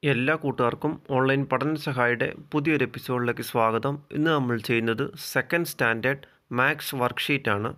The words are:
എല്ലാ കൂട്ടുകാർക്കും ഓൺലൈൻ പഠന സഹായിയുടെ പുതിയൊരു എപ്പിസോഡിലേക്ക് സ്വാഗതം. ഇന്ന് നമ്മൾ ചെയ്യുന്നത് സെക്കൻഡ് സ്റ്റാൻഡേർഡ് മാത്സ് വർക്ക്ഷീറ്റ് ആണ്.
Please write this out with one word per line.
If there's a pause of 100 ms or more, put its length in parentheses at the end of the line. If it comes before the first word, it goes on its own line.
(120)
എല്ലാ (100)
കൂട്ടുകാർക്കും (240)
ഓൺലൈൻ (100)
പഠന (100)
സഹായിയുടെ (240)
പുതിയൊരു
എപ്പിസോഡിലേക്ക്
സ്വാഗതം. (220)
ഇന്ന്
നമ്മൾ (100)
ചെയ്യുന്നത് (280)
സെക്കൻഡ്
സ്റ്റാൻഡേർഡ് (320)
മാത്സ്
വർക്ക്ഷീറ്റ്
ആണ്.